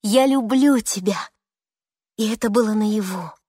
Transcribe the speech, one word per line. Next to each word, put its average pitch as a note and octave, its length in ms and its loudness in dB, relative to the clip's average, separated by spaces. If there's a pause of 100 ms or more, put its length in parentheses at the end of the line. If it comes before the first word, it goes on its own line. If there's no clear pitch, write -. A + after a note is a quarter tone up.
«Я B3+ 240 4
люблю C4+ 540 2
тебя». F#3+ 360 -4 (1000)
И A3 140 -2
это A#3 200 -4
было A3 220 2
наяву. G#3 580 -4 (180)